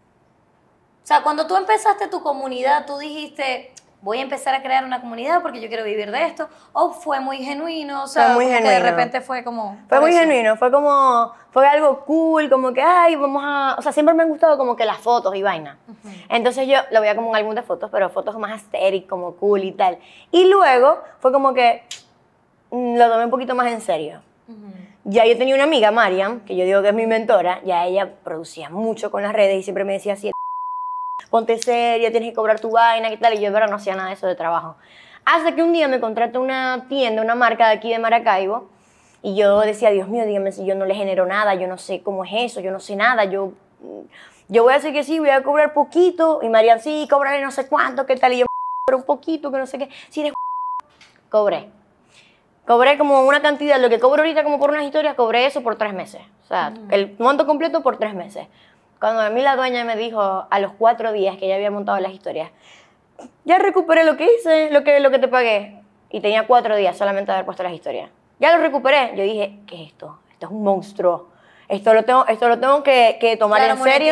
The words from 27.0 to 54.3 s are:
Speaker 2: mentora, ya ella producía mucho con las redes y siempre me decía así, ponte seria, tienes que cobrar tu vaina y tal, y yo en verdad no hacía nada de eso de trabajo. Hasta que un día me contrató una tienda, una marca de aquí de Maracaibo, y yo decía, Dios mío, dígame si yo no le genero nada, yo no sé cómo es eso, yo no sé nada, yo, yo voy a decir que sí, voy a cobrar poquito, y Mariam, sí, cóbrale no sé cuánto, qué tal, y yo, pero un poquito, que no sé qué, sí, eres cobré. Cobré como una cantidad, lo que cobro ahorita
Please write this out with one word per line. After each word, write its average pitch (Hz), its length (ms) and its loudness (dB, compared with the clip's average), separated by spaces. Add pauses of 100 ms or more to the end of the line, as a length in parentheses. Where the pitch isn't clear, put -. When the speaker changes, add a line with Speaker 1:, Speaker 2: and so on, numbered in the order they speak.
Speaker 2:
mentora, 214 560 0
ya 175 240 -2
ella 190 260 -2 (100)
producía 160 460 -12
mucho 208 400 -6
con 202 140 -6
las 208 100 -6
redes 196 240 2
y 190 60 -6
siempre 196 220 -6
me 196 80 -4
decía 196 200 -6
así, 202 160 -8 (1000)
ponte 226 300 0
seria, 233 520 -2
tienes 226 180 -4
que 226 60 -14
cobrar 214 240 0
tu 226 120 -6
vaina 226 400 2
y 214 60 -8
tal, 226 180 2
y 208 40 -4
yo 208 80 -2
en 196 60 -2
verdad 214 160 2
no 202 60 -4
hacía 196 200 -6
nada 190 140 -6
de 196 60 -10
eso 196 100 -10
de 180 100 -2
trabajo. 165 420 -6 (480)
Hasta 320 280 2
que 285 80 -2
un 339 120 2
día 320 140 2
me 254 120 -2
contrató 233 420 -2
una 254 480 -4
tienda, 240 320 -2
una 226 140 0
marca 233 320 2
de 220 80 4
aquí 220 160 -8
de 226 80 -2
Maracaibo, 220 680 0 (540)
y 196 140 -6
yo 202 240 4
decía, 214 320 2
Dios 190 160 -2
mío, 226 180 -4
dígame 196 260 -4
si 196 140 -10
yo 190 100 -2
no 196 100 -4
le 190 100 -2
genero 190 320 -2
nada, 202 280 0
yo 185 120 -6
no 185 100 -8
sé 185 240 -10
cómo 190 240 -6
es 175 80 -14
eso, 233 280 -6
yo 185 100 -8
no 190 80 -10
sé 202 160 -12
nada, 220 300 2
yo, 196 280 -6 (960)
yo 226 160 4
voy 254 100 6
a 277 40 4
decir 285 160 -2
que 285 100 -2
sí, 320 160 -4
voy 294 100 2
a 269 140 4
cobrar 294 300 2
poquito, 320 680 2
y 226 80 -4
Mariam, 226 300 6
sí, 302 300 -6
cóbrale 285 320 2
no 269 100 -6
sé 269 160 -6
cuánto, 269 400 0
qué 262 80 0
tal, 254 180 2
y 247 60 -2
yo, 247 60 4 (420)
pero 262 100 2
un 254 60 -6
poquito, 294 480 -4
que 269 80 -6
no 262 80 -6
sé 262 100 -12
qué, 269 120 -10 (200)
sí, 302 120 -8
eres 294 120 -4 (960)
cobré. 202 400 -2 (960)
Cobré 254 340 4
como 277 260 4
una 285 160 4
cantidad, 294 380 2
lo 247 100 4
que 226 100 2
cobro 269 220 4
ahorita 311 220 0